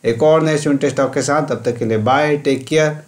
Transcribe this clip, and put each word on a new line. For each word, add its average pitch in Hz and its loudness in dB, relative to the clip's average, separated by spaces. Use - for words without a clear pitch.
एक 117 0
और 156 4
नए 156 0
स्विंग 143 0
टेस्ट 139 -2
स्टॉक 135 0
के 139 -2
साथ। 147 -2
तब 113 -6
तक 120 -2
के 120 -4
लिए 110 0
बाय, 143 2
टेक 135 -2
केयर 151 0